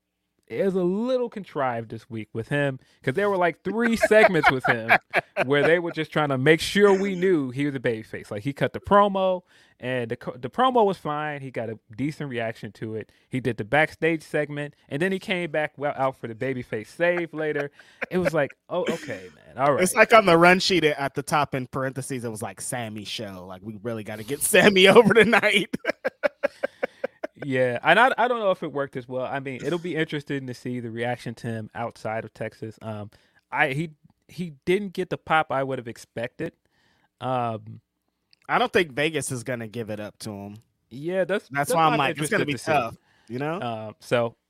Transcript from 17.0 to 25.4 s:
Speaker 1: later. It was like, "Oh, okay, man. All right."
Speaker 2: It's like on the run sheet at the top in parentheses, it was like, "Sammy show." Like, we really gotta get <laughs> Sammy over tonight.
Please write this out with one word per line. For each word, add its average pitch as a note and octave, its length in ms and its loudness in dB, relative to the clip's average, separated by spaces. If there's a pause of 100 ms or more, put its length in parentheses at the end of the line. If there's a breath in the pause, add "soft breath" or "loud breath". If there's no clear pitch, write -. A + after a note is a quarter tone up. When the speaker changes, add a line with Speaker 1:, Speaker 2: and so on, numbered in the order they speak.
Speaker 1:
later. D3+ 360 -4 (400 loud breath)
It F3 80 -4
was E3 140 0
like, D3 240 0 (140)
"Oh, F3 200 -4
okay, A#2 440 -8
man. - 240 -16
All C#3 160 4
right." F3 80 2
Speaker 2:
It's F3+ 120 0
like A3+ 200 6
on A3 100 10
the E3+ 140 8
run F3+ 220 8
sheet F3+ 240 2
at C#3 300 0
the C#3 80 -4
top D3 320 0
in B2+ 120 -4
parentheses, C3 580 -6
it A#2 60 -6
was G#2+ 120 -10
like, G2 200 -10
"Sammy A2 420 -8
show." F#2+ 420 -10
Like, F#2 160 -14
we G#2+ 200 -12
really A2+ 220 -6
gotta G#2+ 200 -10
get C#3 160 -6
<laughs> - 20 -8
Sammy F#3+ 460 6
over G#3+ 240 8
tonight. G#3 720 4